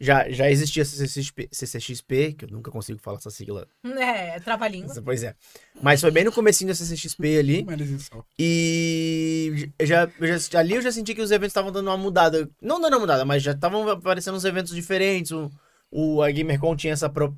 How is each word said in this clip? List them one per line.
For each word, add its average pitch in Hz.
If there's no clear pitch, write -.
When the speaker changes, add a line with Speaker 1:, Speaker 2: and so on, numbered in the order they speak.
Speaker 1:
já, 135
já 131
existia 147
C 139
C 139
X 139
P, -
C -
C 120
X 123
P, 147
que -
eu -
nunca 110
consigo 110
falar 101
essa 107
sigla. 101
Speaker 2:
É, 240
trava-língua. 196
Speaker 1:
Pois 127
é. 110
Mas 143
foi 160
bem 165
no 226
comecinho 208
da 185
C 170
C 165
X 156
P 156
ali. 143
Speaker 3:
Mas 165
isso. 139
Speaker 1:
E 160
já, 165
eu 165
já, 170
ali 170
eu 247
já 247
senti 226
que 220
os 208
eventos 202
estavam 196
dando 196
uma 190
mudada. 170
Não 311
dando 311
uma 254
mudada, 147
mas 139
já 143
estavam 185
aparecendo 185
uns 185
eventos 180
diferentes. 185
O, 156
o, 151
a 147
GamerCon 156
tinha 156
essa 147
pro-, 143